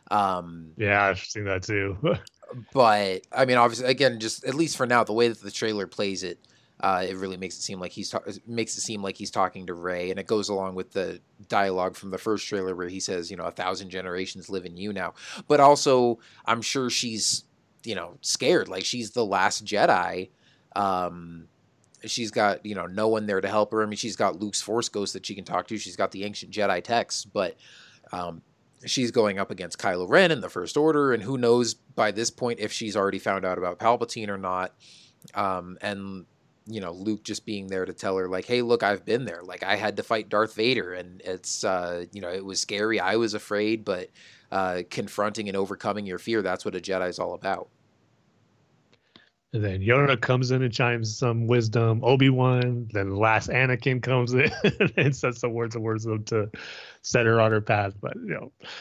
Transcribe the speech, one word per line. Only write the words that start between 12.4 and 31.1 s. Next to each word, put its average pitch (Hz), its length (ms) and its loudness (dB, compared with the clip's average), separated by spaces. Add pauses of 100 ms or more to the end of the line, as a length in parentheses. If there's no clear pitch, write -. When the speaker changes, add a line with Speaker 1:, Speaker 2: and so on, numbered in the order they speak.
Speaker 1:
trailer 95 280 -4
where 90 140 -6
he 95 100 -10
says, 90 320 -6
you 92 60 -14
know, 87 80 -8
"A 87 60 -6
thousand 92 380 -6
generations 92 600 -8
live 95 160 -6
in 87 120 -14
you 101 160 -6
now." 90 200 -4 (340)
But 143 120 6
also, 135 600 8 (260)
I'm 113 160 2
sure 127 280 -2
she's, 113 540 -2 (400)
you 113 120 -6
know, 87 260 -10
scared. 127 480 2
Like, 92 160 -6
she's 117 260 -6
the 117 140 0
last 98 400 0
Jedi. 98 640 2 (460)
Um, 87 720 -2 (580)
she's 110 260 -6
got, 104 340 2
you 104 100 -8
know, 87 100 -6
no 98 220 0
one 110 180 2
there 98 160 0
to 98 80 0
help 107 220 2
her. 110 100 2
I 107 60 0
mean, 104 100 -6
she's 107 180 -6
got 90 240 0
Luke's 104 220 -4
Force 113 280 -2
Ghost 101 240 -4
that 95 120 -12
she 104 100 -10
can 95 100 -12
talk - 220 -2
to. 110 100 -6
She's 98 180 -10
got 95 160 0
the 95 140 -8
ancient 101 280 -10
Jedi 98 300 0
texts, - 420 -2
but, 101 320 -4 (560)
um, 85 280 -8 (440)
she's 123 260 0
going 104 280 2
up 95 120 -2
against 92 280 -10
Kylo 90 280 -2
Ren 170 240 8
in 131 100 -2
the 90 80 -6
First - 280 -4
Order, 147 360 4